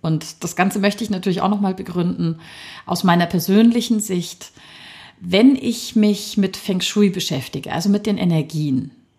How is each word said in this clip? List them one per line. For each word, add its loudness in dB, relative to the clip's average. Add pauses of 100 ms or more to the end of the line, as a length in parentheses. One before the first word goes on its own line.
Und -4
das -8
Ganze 0
möchte 0
ich -8
natürlich -2
auch 0
noch 0
mal 0
begründen -4 (460)
aus -4
meiner 4
persönlichen 2
Sicht. -6 (680)
Wenn 6
ich -4
mich 2
mit 0
Feng -4
Shui 2
beschäftige, -6
also -2
mit 2
den 0
Energien, 0 (280)